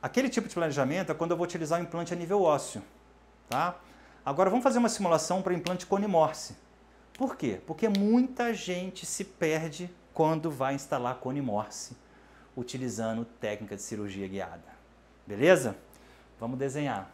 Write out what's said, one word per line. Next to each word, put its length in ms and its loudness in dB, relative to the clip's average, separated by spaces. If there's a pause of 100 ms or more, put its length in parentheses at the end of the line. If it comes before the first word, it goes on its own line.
Aquele 260 0
tipo 220 0
de 40 -14
planejamento 560 0
é 60 0
quando 160 -2
eu 60 2
vou 80 0
utilizar 340 -2
o 40 -4
implante 300 -6
a 40 -4
nível 240 0
ósseo, 420 2 (680)
tá? 300 -2 (460)
Agora 240 4
vamos 120 2
fazer 160 4
uma 120 4
simulação 520 2
para 120 0
implante 320 -2
cone 200 2
morse. 520 2 (560)
Por 240 -2
quê? 280 -2
Porque 220 -2
muita 640 4
gente 520 -6
se 180 -6
perde 680 -2 (240)
quando 380 2
vai 240 0
instalar 400 -2
cone 260 -4
morse 540 -4 (640)
utilizando 680 -4
técnica 540 -6
de 60 -10
cirurgia 440 -6
guiada. 480 -8 (500)
Beleza? 520 4 (600)
Vamos 220 -6
desenhar. 540 -4